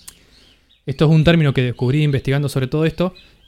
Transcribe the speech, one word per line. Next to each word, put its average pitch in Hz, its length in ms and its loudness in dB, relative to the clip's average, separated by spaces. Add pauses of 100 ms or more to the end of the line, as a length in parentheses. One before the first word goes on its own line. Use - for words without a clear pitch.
(880)
esto 147 200 0
es 151 40 4
un 160 140 4
término 151 300 4
que 131 80 0
descubrí 123 400 -2
investigando 139 460 -2
sobre 131 200 -4
todo 156 160 -2
esto, 175 300 -2 (340)